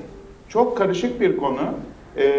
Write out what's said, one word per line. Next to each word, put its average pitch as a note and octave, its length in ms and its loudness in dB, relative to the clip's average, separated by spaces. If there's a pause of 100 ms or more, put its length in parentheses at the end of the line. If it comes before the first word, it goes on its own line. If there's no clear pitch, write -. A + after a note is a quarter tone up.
(500)
çok A#3+ 280 2
karışık G3 440 0
bir F3+ 160 4
konu. C#3 220 -2 (580)
Ee, C#3 60 2 (160)